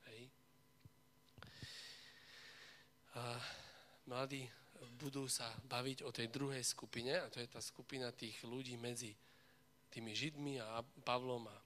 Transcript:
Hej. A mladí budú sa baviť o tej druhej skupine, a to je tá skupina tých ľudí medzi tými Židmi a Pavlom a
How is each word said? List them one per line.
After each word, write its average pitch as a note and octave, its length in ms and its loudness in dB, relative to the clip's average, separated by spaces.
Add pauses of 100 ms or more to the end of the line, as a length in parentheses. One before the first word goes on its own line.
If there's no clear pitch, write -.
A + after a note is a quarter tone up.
(100)
Hej. A2+ 160 -8 (3000)
A A#2+ 240 0 (720)
mladí C3 400 2 (500)
budú C#3 300 2
sa A#2+ 180 4 (160)
baviť C3 400 2
o B2 80 0
tej A#2 160 4
druhej C3+ 360 2
skupine, B2 520 4
a A2+ 160 2
to B2 80 -4
je A#2+ 80 0
tá A#2 140 -6
skupina B2 500 -2
tých A2+ 320 -4
ľudí B2 320 -2
medzi A#2 360 0 (760)
tými A2+ 240 -2
Židmi C#3+ 480 2
a A2+ 220 0
Pavlom B2 680 4
a - 180 -10